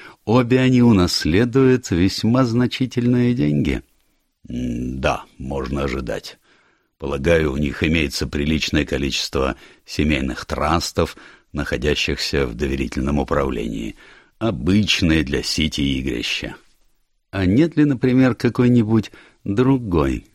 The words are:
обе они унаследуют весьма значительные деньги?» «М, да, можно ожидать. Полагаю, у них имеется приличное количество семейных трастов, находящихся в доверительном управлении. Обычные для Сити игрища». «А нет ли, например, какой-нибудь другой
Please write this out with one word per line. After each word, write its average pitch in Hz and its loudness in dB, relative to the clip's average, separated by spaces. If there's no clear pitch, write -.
обе 123 4
они 127 4
унаследуют 117 4
весьма 110 2
значительные 123 0
деньги?» 73 0
«М, 120 -6
да, - -2
можно 67 -6
ожидать. 65 -8
Полагаю, 73 0
у 69 -4
них 71 -2
имеется 76 0
приличное 76 -2
количество 67 -4
семейных 69 -2
трастов, 78 -2
находящихся 71 -2
в 57 -8
доверительном 67 -2
управлении. 58 -4
Обычные 90 0
для 67 -4
Сити 78 -2
игрища». 64 -4
«А 95 -2
нет 143 2
ли, 151 4
например, 127 2
какой-нибудь 117 2
другой 101 0